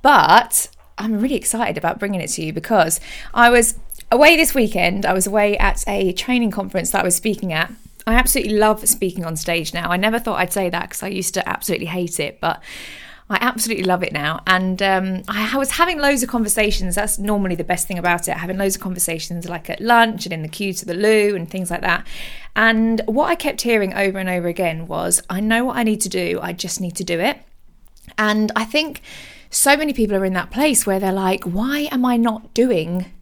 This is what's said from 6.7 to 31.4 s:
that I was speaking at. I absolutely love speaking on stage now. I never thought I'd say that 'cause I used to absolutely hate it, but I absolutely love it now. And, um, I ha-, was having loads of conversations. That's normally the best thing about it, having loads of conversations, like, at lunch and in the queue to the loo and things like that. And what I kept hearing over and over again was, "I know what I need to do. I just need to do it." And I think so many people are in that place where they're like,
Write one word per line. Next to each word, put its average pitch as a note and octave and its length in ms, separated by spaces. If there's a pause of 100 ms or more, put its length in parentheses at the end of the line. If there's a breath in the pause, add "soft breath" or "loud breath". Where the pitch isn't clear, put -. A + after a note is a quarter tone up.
that F#3+ 100
I - 20
was F3 120
speaking G3 360
at. D#3+ 200 (340)
I A3 80
absolutely B3 440
love G#3+ 300
speaking F3+ 380
on D#3+ 100
stage E3+ 380
now. E3+ 160
I F3 80
never A3 200
thought - 220
I'd F3+ 140
say F#3+ 160
that F3 200
'cause - 140
I F#3+ 60
used F#3+ 240
to - 140
absolutely - 400
hate F3 340
it, - 180
but D#3+ 220 (680 loud breath)
I G3+ 120
absolutely A#3 420
love F#3 200
it - 100
now. D3+ 340
And, F#3 340
um, F#3+ 460
I G#3 140
ha-, A#3+ 180
was C4+ 120
having E4+ 280
loads C#4 240
of B3+ 60
conversations. G#3 680
That's G#3 240
normally G3 360
the D#3+ 100
best F3 200
thing F#3 140
about F3 300
it, - 80
having F3+ 200
loads G3 180
of - 60
conversations, E3+ 680
like, F3 200
at - 120
lunch A#3 440
and F#3 60
in D#3+ 100
the D#3 60
queue G3 240
to - 140
the F3 80
loo G#3 420
and E3+ 140
things F#3 200
like - 120
that. E3+ 260 (480 loud breath)
And A3+ 520
what A#3+ 180
I E4+ 100
kept - 280
hearing G#3 300
over G3 240
and F#3 120
over F3 180
again E3 400
was, E3 420
"I F#3 120
know A3+ 240
what B3+ 100
I A#3+ 80
need A3 180
to F#3 80
do. F3 320
I F3 120
just F3 260
need F3 160
to F#3+ 80
do E3+ 160
it." B3+ 200 (800)
And G#3+ 380
I A3 80
think D4+ 380 (480 loud breath)
so - 260
many D4+ 160
people G#3 240
are F#3+ 80
in F#3+ 100
that F3+ 160
place C#4 360
where F#3+ 120
they're F#3+ 140
like, F#3+ 320